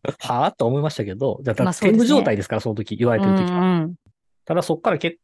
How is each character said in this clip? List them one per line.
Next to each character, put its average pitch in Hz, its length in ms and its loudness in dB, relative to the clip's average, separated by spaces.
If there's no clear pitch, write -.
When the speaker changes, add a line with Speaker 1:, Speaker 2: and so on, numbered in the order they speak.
Speaker 1:
<laughs> - 100 -8
は 127 300 0
ぁ？ - 60 -20
と 117 100 0
思 135 120 0
い 143 40 -2
ま 151 80 -2
し - 60 -12
た 107 80 -4
け 95 100 -8
ど、 127 280 -4
じ 127 80 -2
ゃ 107 80 0
あ、 - 60 2
Speaker 2:
ま 185 60 2
あ、 - 20 -2
そ 208 140 0
う 202 60 6
で 220 60 6
す - 0 -
ね。 - 0 -
Speaker 1:
天 233 60 6
狗 - 20 0
状 269 160 4
態 113 140 0
で 90 60 -4
す - 60 -10
か 110 80 -2
ら、 110 40 -2
そ - 100 -4
の 107 40 -4
時、 107 220 -8
言 120 120 0
わ 113 80 2
れ 101 40 2
て 98 60 2
る - 100 4
時 180 160 0
は。 180 60 -2
Speaker 2:
う 180 40 2
ん 180 200 2
う 156 60 -2
ん。 175 60 -10
Speaker 1:
た 160 100 -2
だ、 175 80 0
そ 160 120 0
っ 156 60 -10
か 214 120 0
ら 151 60 -2
結 170 260 -6